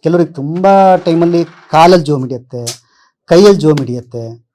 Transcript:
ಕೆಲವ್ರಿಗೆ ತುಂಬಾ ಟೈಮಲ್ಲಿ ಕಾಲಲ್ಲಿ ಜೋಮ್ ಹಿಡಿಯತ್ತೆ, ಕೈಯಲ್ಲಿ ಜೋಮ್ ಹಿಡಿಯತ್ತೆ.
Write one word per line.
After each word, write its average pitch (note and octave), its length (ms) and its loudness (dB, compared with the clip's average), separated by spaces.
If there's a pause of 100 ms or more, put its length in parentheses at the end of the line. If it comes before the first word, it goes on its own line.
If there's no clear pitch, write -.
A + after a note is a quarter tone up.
ಕೆಲವ್ರಿಗೆ E3 300 -2
ತುಂಬಾ F#3 600 0
ಟೈಮಲ್ಲಿ E3+ 500 -2
ಕಾಲಲ್ಲಿ E3 600 0
ಜೋಮ್ C#3+ 160 -4
ಹಿಡಿಯತ್ತೆ, B2 440 -12 (600)
ಕೈಯಲ್ಲಿ F#3+ 340 4
ಜೋಮ್ D3+ 200 0
ಹಿಡಿಯತ್ತೆ. A#2 760 -12